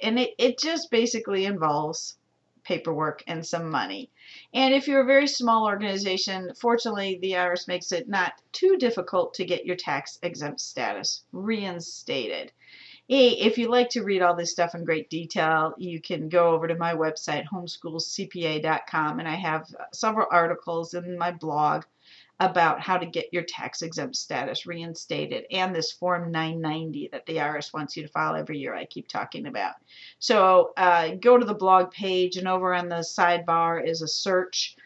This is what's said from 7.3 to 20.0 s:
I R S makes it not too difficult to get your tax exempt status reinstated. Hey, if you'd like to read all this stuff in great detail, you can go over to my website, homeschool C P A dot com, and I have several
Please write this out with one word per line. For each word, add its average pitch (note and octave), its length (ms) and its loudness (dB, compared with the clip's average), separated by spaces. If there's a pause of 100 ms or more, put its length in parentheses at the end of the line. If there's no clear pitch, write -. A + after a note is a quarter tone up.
I F3+ 80 2
R F3 80 0
S F3+ 160 -4
makes F3+ 240 -4
it E3 160 -4
not F#3+ 240 -2 (200)
too F#4 260 4
difficult G3 560 0
to F#3 100 -4
get F3 220 -2
your F3+ 100 -2
tax C#3+ 460 -6
exempt D3 380 -6
status - 680 -6
reinstated. F3+ 1200 -6 (540)
Hey, B3 260 6
if A3+ 260 2
you'd A3+ 100 0
like A#3+ 220 4
to A3+ 120 -2
read F#3+ 200 2
all F3 120 6
this E3+ 180 -4
stuff E3+ 220 0
in E3+ 120 -8
great D#3 240 -2
detail, D#3+ 680 0
you E3+ 240 -8
can D#3 300 -6
go E3+ 220 6
over D#3+ 160 2
to E3+ 60 -2
my E3+ 200 -2
website, D#3 580 -2
homeschool E3+ 480 -8
C - 280 -6
P E3+ 180 -6
A D#3 160 -2
dot D#3 240 0
com, D#3 320 -2
and D#3+ 100 -6
I D#3 60 -2
have D#3+ 340 -4 (240)
several G#3+ 380 0